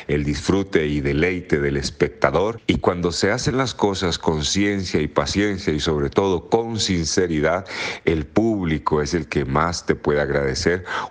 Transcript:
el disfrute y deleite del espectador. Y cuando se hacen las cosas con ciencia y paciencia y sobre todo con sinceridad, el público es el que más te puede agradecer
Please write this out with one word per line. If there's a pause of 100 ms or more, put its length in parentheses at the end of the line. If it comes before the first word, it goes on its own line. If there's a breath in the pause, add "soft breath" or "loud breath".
el
disfrute
y
deleite
del
espectador.
Y
cuando
se
hacen
las
cosas
con
ciencia
y
paciencia
y
sobre
todo
con
sinceridad, (380 loud breath)
el
público
es
el
que
más
te
puede
agradecer (260 loud breath)